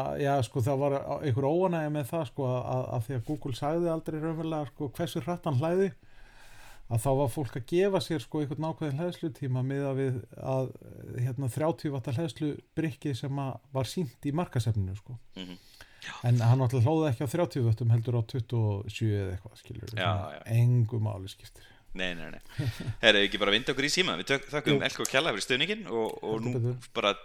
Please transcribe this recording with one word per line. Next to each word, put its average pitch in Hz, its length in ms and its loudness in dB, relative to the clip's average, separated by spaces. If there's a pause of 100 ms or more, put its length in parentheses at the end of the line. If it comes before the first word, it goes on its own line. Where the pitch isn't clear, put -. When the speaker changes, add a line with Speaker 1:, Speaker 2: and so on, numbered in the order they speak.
(160)
Speaker 1:
já, 139 260 0
sko, 123 200 -2
það 135 220 0
var 139 120 2
á-, 143 240 -4
einhver 139 280 0
óánægja 165 440 2
með 147 180 -2
það, 165 180 -2
sko, - 180 -4
að, 127 180 0
að, 127 240 -2
að 117 200 -2
því 139 80 -4
að 117 100 -4
Google 147 300 -4
sagði 165 340 0
aldrei 160 300 -2
raunverulega, 160 500 -2
sko, 143 200 -6
hversu - 340 -4
hratt 175 260 -4
hann 135 80 2
hlæði, 175 300 4 (960)
að 117 200 0
þá 139 120 2
var 135 180 2
fólk 143 240 -4
að 123 100 -6
gefa 190 360 4
sér, 156 200 -2
sko, 151 220 -2
einhvern 143 260 -4
ákveðinn 156 320 -4
hleðslutíma 143 640 -2
miðað 139 320 -2
við 131 220 0 (220)
að, 131 280 0 (440)
hérna, 127 360 -2
þrjátíu 156 460 -2
watta 135 180 -4
hleðslubrikki 156 1000 -4
sem 139 260 -4
að 135 140 -4 (140)
var 135 200 -2
sýnt 143 400 -4
í 139 60 0
markaðsefninu, 110 600 0
sko. 117 220 -12 (160)
Speaker 2:
Mhm. 90 240 -10 (640)
Speaker 1:
En 123 180 4
hann 117 220 6
náttúrulega 123 240 4
hlóði 156 240 4
ekki 143 160 0
á 127 80 -2
þrjátíu 170 320 0
vöttum 113 300 2
heldur 117 260 2
á - 40 2
tuttugu 113 460 0
og 101 200 -2
sjö 110 200 -2
eða 101 220 0
eitthvað, - 240 -8
skilur - 300 -14
við, - 80 -10
Speaker 2:
Já, 90 160 0
Speaker 1:
svona 82 240 -2
Speaker 2:
já. 78 160 -14
Speaker 1:
engu 120 500 4
máli 101 320 -4
skiptir. - 380 -20 (220)
Speaker 2:
Nei, 92 200 -2
nei, 82 140 -8
nei. 78 140 -12 (560)
Herra, 107 260 10
ef 101 60 6
ekki 101 120 -2
bara 101 140 4
vinda 110 160 2
okkur 131 160 2
í 147 40 2
síma. 170 280 2
Við 92 80 -4
tök-, 135 220 0
þökkum 147 260 0
Speaker 1:
Jú. 135 80 4
Speaker 2:
Elko 123 240 -2
kærlega 139 300 2
fyrir - 100 -4
stuðninginn 131 400 0
og, 110 300 -2
og 104 180 -6
Speaker 1:
Heldur 113 80 -2
Speaker 2:
nú 123 120 -2
Speaker 1:
betur. 123 360 -2
Speaker 2:
bara - 220 4 (140)